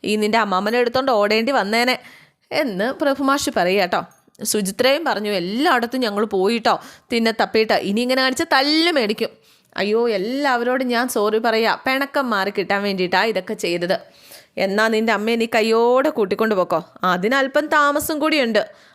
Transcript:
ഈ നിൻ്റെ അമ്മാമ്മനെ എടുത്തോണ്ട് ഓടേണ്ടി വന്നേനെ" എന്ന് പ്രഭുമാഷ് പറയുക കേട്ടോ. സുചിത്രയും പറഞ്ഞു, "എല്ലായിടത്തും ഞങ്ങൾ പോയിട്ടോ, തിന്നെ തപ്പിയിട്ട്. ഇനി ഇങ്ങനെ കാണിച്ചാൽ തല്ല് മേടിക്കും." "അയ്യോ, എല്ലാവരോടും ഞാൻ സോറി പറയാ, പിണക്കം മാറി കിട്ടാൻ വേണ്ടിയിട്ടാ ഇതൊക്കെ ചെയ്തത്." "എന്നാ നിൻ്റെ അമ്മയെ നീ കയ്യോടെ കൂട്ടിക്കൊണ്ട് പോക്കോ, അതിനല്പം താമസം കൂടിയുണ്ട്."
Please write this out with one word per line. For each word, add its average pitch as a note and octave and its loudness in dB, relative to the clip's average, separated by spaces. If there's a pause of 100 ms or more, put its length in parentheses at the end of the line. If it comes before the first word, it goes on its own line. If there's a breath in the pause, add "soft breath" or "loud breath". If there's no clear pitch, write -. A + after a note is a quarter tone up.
ഈ G#3 0
നിൻ്റെ G#3+ 0
അമ്മാമ്മനെ G#3 0
എടുത്തോണ്ട് B3+ 0
ഓടേണ്ടി A3 2
വന്നേനെ" A#3 0 (520 loud breath)
എന്ന് A#3 -2
പ്രഭുമാഷ് C#4 0
പറയുക F#3+ 2
കേട്ടോ. F#3 0 (400)
സുചിത്രയും A3 0
പറഞ്ഞു, G#3 -2
"എല്ലായിടത്തും A#3 0
ഞങ്ങൾ G#3+ 0
പോയിട്ടോ, G#3+ 0 (340 loud breath)
തിന്നെ A#3 2
തപ്പിയിട്ട്. A3 0
ഇനി G3+ 0
ഇങ്ങനെ B3+ 0
കാണിച്ചാൽ C4 0
തല്ല് D4+ 2
മേടിക്കും." A3 -2 (480 soft breath)
"അയ്യോ, A3 0
എല്ലാവരോടും B3 -2
ഞാൻ A#3+ 0
സോറി G#3+ 0
പറയാ, A3 0
പിണക്കം C4+ -2
മാറി G3 0
കിട്ടാൻ G3+ -2
വേണ്ടിയിട്ടാ F#3 0
ഇതൊക്കെ G#3 -4
ചെയ്തത്." F3 -4 (580 loud breath)
"എന്നാ G3+ 0
നിൻ്റെ A3+ 2
അമ്മയെ G#3+ 0
നീ A3+ 0
കയ്യോടെ A#3 4
കൂട്ടിക്കൊണ്ട് G#3+ 0
പോക്കോ, F3 0 (180)
അതിനല്പം C4+ 0
താമസം D4 0
കൂടിയുണ്ട്." C4+ 0 (280 loud breath)